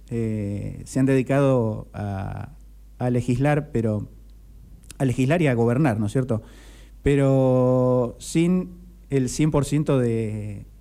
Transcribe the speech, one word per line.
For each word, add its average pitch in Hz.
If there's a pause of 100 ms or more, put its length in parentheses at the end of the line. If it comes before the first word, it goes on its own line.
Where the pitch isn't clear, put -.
eh, 104
se -
han 135
dedicado 131
a, 98 (460)
a 123
legislar, 131
pero 110 (920)
a 139
legislar 135
y 151
a 127
gobernar, 117
¿no 107
es 101
cierto? 123 (600)
Pero 127
sin 175 (400)
el 131
cien 151
por 143
ciento 143
de, 107 (160)